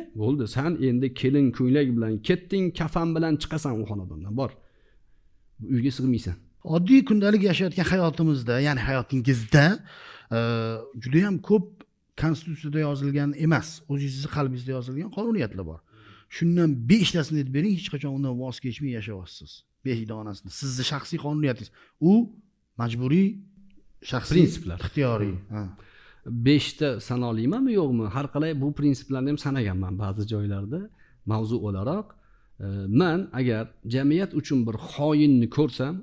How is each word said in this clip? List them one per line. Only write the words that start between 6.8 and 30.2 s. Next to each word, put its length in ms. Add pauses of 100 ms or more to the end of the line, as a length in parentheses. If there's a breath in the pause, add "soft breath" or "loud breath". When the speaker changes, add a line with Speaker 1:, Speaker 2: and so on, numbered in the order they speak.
Speaker 2:
kundalik 400
yashayotgan 420
hayotimizda, 760
ya'ni 200
hayotingizda, 840 (640 loud breath)
e, 120 (600)
juda 220
ham 160
ko'p 280 (520)
konstitutsiyada 640
yozilgan 540
emas, 340 (160)
o'zingizni 480
qalbingizda 400
yozilgan 400
qonuniyatlar 540
bor. 140 (520 soft breath)
Shundan 380 (160)
beshtasini 540
aytib 140
bering, 220
hech 160
qachon 220
undan 240
voz 220
kechmay 320
yashayapsiz. 600 (280)
Besh 260
donasini. 460
Sizni 340
shaxsiy 340
qonuniyatingiz. 500 (320 soft breath)
U 120 (640)
majburiy, 500 (800)
shaxsiy, 280
Speaker 1:
Prinsiplar. 460
Speaker 2:
ixtiyoriy. 560
Speaker 1:
Hmm. 200
Speaker 2:
Ha. 80 (720 soft breath)
Speaker 1:
Beshta 600
sanolaymanmi, 760
yo'qmi? 340
Har 200
qalay, 260
bu 200
prinsiplarni 560
ham 80
sanaganman 600
ba'zi 300